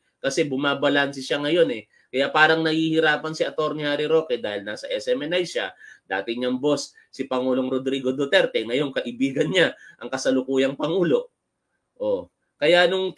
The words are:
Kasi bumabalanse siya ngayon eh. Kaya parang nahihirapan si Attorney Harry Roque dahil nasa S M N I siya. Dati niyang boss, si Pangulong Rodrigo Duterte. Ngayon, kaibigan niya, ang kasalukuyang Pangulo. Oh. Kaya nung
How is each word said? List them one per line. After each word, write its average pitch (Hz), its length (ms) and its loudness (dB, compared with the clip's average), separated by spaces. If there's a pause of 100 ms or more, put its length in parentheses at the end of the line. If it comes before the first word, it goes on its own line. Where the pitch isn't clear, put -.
(240)
Kasi 147 240 0
bumabalanse 139 720 0
siya 143 240 -4
ngayon 160 320 2
eh. 110 80 -10 (240)
Kaya 135 240 0
parang 156 320 4
nahihirapan 160 720 0
si 160 80 -2
Attorney 151 400 -4
Harry 147 240 -2
Roque 156 320 2
dahil 104 240 -6
nasa 104 240 -8
S 107 240 -2
M 139 160 0
N 170 80 -2
I 180 80 0
siya. 110 320 -6 (320)
Dati 95 320 -4
niyang 127 240 -2
boss, 143 320 -2 (160)
si 135 160 -8
Pangulong 131 400 0
Rodrigo 131 480 -2
Duterte. 139 480 2
Ngayon, 135 320 -2
kaibigan 131 560 -2
niya, 170 240 2 (240)
ang 120 80 -12
kasalukuyang 131 720 0
Pangulo. 156 540 0 (680)
Oh. 98 320 -4 (240)
Kaya 175 320 6
nung 190 300 -2